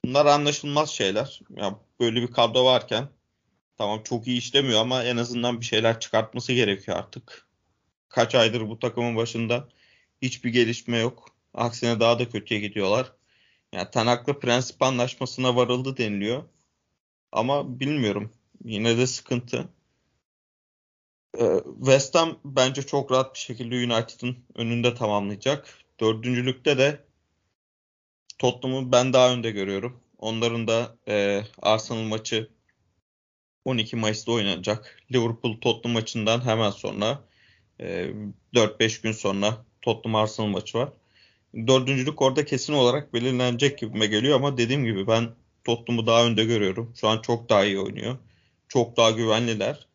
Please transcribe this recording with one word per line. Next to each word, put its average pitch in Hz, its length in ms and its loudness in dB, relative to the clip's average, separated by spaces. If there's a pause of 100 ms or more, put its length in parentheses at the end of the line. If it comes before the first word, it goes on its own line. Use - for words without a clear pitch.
Bunlar 139 200 4
anlaşılmaz 147 640 2
şeyler. 104 520 -2 (140)
Ya 101 240 -6 (200)
böyle 117 220 0
bir 120 100 -4
kadro 120 340 2
varken 127 420 2 (720)
tamam 107 260 -4
çok 120 240 -6
iyi 123 100 0
işlemiyor 120 420 2
ama 123 240 0
en 120 140 0
azından 120 420 -2
bir 117 60 -8
şeyler 110 340 0
çıkartması 113 540 -4
gerekiyor 101 440 0
artık. - 500 -14 (640)
Kaç 117 260 0
aydır 113 340 4
bu 113 100 -10
takımın 120 360 -2
başında 117 540 -4 (520)
hiçbir 127 280 -6
gelişme 117 480 2
yok. 120 380 -4 (180)
Aksine 117 460 -2
daha 117 200 4
da 120 100 -2
kötüye 107 300 -4
gidiyorlar. 104 520 0 (640)
Yani 90 180 -8
Ten 113 140 0
Hag'la 123 340 0
prensip 123 440 0
anlaşmasına 127 720 -2
varıldı 127 420 0
deniliyor. 110 460 -2 (880)
Ama 131 480 -2
bilmiyorum. 117 520 -2 (320)
Yine 113 340 0
de 127 100 2
sıkıntı. 123 640 -6 (1700)
Ee, 110 200 4 (180)
West 135 380 2
Ham 165 300 2
bence 131 360 0
çok 135 300 -4
rahat 131 220 0
bir - 60 -14
şekilde 120 360 -8
United'ın 123 640 -2 (180)
önünde 117 400 0
tamamlayacak. 104 720 -2 (320)
Dördüncülükte 123 800 0
de 139 260 2 (1400)
Tottenham'ı 131 520 -2
ben 127 220 4
daha 127 200 8
önde 117 180 -4
görüyorum. 101 480 -6 (180)
Onların 113 500 -2
da, 117 280 0 (120)
e, 101 340 0 (200)
Arsenal 110 400 0
maçı 110 480 -4 (1160)
on 131 120 0
iki 117 180 -4
Mayıs'ta 110 360 -2
oynanacak. 101 680 -2 (100)
Liverpool 117 500 0
Tottenham 120 320 0
maçından 113 520 0
hemen 110 240 2
sonra, 101 540 -4 (580)
e, 90 300 -6 (420)
dört 110 260 4
beş 110 220 0
gün 110 100 -2
sonra 104 540 -2 (160)
Tottenham 110 400 0
Arsenal 107 260 -2
maçı 98 300 -4
var. 139 120 -2 (800)
Dördüncülük 131 540 2
orada 135 240 4
kesin 151 280 -4
olarak 135 400 2
belirlenecek 123 640 0
gibime 107 280 -2
geliyor 113 300 2
ama 131 220 0
dediğim 123 280 0
gibi 98 220 -2
ben 113 220 2 (340)
Tottenham'ı 117 440 -2
daha 117 180 6
önde 113 200 2
görüyorum. 113 500 0
Şu - 120 -2
an 113 140 2
çok 117 280 -4
daha 101 160 6
iyi 98 140 0
oynuyor. 110 380 -6 (500)
Çok 117 300 0
daha 113 140 6
güvenliler. 113 840 -2